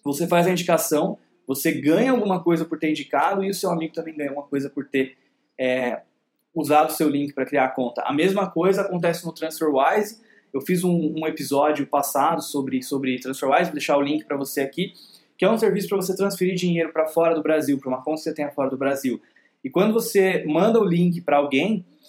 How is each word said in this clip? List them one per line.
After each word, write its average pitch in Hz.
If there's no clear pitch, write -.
você 143
faz 175
a 185
indicação, 170
você 135
ganha 160
alguma 196
coisa 170
por 160
ter 156
indicado 156
e 190
o 190
seu 185
amigo 160
também 160
ganha 143
alguma 143
coisa 139
por 131
ter, 131
é, 127
usado 151
o -
seu 156
link 143
pra -
criar 135
a 131
conta. -
A 131
mesma 185
coisa 190
acontece 175
no 165
TransferWise. 160
Eu 135
fiz 180
um, 170
um 160
episódio 143
passado 143
sobre, 131
sobre 131
TransferWise, 135
vou 175
deixar 147
o 143
link 151
pra 147
você 139
aqui, 175
que 180
é 214
um 226
serviço 196
pra 202
você 185
transferir 190
dinheiro 170
pra 160
fora 165
do 151
Brasil, 151
pra 135
uma 127
conta 156
que -
você 156
tenha 147
fora 170
do 131
Brasil. 135
E 135
quando 214
você 190
manda 196
o 208
link 175
pra 143
alguém, 143